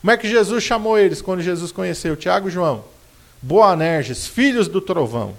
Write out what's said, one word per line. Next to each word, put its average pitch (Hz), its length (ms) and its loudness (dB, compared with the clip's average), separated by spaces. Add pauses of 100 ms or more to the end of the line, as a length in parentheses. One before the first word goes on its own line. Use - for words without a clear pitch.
Como 196 100 2
é 233 60 4
que 220 120 -6
Jesus 220 340 2
chamou 220 360 0
eles 180 240 2
quando 185 180 -4
Jesus 170 300 -4
conheceu? 175 440 -4
"Tiago 190 340 -2
e - 20 -6
João, 160 320 -2 (580)
Boanerges, 160 840 2
filhos 247 400 2
do 185 120 -2
trovão." 117 600 -2